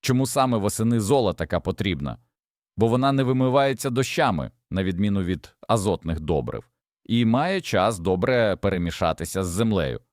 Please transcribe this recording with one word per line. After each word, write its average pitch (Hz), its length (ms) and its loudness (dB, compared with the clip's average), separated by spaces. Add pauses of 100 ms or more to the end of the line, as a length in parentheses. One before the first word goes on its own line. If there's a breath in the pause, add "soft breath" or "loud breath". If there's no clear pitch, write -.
Чому 131 240 2
саме 127 320 0
восени 110 420 0
зола 110 340 2
така 85 260 -4
потрібна? 80 580 -4 (600)
Бо 110 100 4
вона 127 240 2
не 135 120 2
вимивається 131 680 2
дощами, 120 600 -2 (200)
на 92 120 -2
відміну 95 400 0
від 87 320 -6 (120)
азотних 92 520 -2
добрив, 67 500 -4 (360)
і 117 200 0
має 160 360 0
час 101 380 0
добре 95 560 2
перемішатися 87 880 -2
з 92 40 -2
землею. 87 520 0 (140)